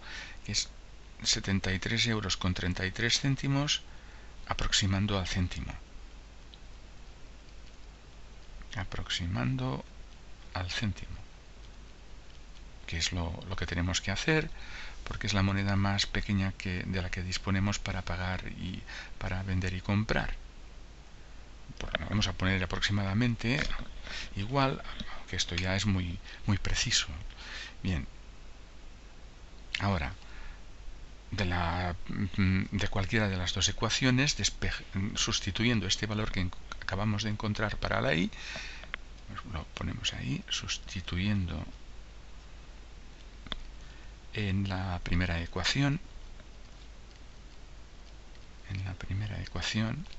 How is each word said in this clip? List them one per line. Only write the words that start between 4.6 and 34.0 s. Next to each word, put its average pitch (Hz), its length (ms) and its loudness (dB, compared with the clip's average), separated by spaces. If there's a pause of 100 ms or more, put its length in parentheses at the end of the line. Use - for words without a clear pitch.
al 92 100 2
céntimo. 90 440 0 (3000)
Aproximando 127 1080 0 (680)
al 90 180 -2
céntimo, - 460 0 (1700)
que 85 120 -2
es - 140 2
lo, 85 360 0
lo 92 80 0
que 90 100 0
tenemos 87 340 2
que - 100 0
hacer, 156 400 4 (540)
porque - 220 -2
es 101 80 2
la 98 80 8
moneda 98 340 6
más 98 300 4
pequeña 98 460 4
que, 90 300 -2
de 92 200 0
la 87 80 -2
que 95 120 -2
disponemos 98 560 2
para 95 240 -2
pagar 90 440 0 (120)
y 90 240 -4 (360)
para 92 240 0
vender 92 320 2
y 92 60 -2
comprar. 104 540 4 (1400)
Bueno, - 300 0
vamos 104 180 4
a 92 60 0
poner 92 320 4
aproximadamente 110 1000 2 (760)
igual, 131 460 2 (460)
que - 80 -2
esto - 200 0
ya 92 200 4
es 98 100 2
muy, 90 320 4 (280)
muy 101 100 6
preciso. - 520 4 (760)
Bien. 85 240 2 (1700)
Ahora, 92 340 2 (1160)
de 101 140 2
la, 87 520 2 (120)
mm, 95 540 4 (100)
de 92 160 2
cualquiera 107 400 4
de 95 80 2
las 90 160 0
dos - 160 2
ecuaciones, 127 680 4